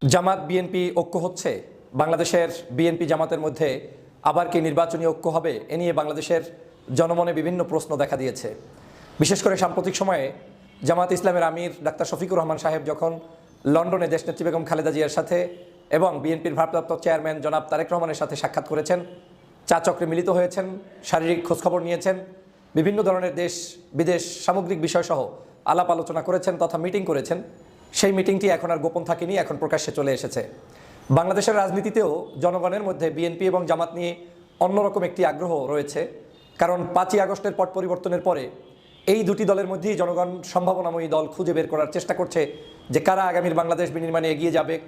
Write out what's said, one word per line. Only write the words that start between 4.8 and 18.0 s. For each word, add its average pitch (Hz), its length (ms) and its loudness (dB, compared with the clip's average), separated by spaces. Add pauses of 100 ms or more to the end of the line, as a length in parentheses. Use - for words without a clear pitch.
ঐক্য 160 200 0 (100)
হবে? 165 160 0 (160)
এ 151 80 -4
নিয়ে 175 160 0
বাংলাদেশের 156 500 0 (520)
জনমনে 170 380 2
বিভিন্ন 165 320 0
প্রশ্ন 160 320 -2
দেখা 143 200 0
দিয়েছে। 127 320 -6 (720)
বিশেষ 156 240 4
করে 190 120 4
সাম্প্রতিক 180 400 0
সময়ে 180 280 0 (640)
জামাত 175 240 2
ইসলামের 180 300 2
আমির 165 300 -2 (120)
ডাক্তার 160 260 -2
শফিকুর 185 280 0
রহমান 160 200 0
সাহেব 156 280 0
যখন 165 260 -2 (520)
লন্ডনে 170 500 4
দেশনেত্রী 165 300 -4
বেগম 160 200 0
খালেদা 156 260 0
জিয়ার 151 260 0
সাথে 160 200 0 (540)
এবং 170 200 4 (120)
বিএনপির 156 320 -2
ভারপ্রাপ্ত 160 380 0 (100)
চেয়ারম্যান 156 380 0
জনাব 151 300 -2
তারেক 156 220 -2
রহমানের 165 280 -2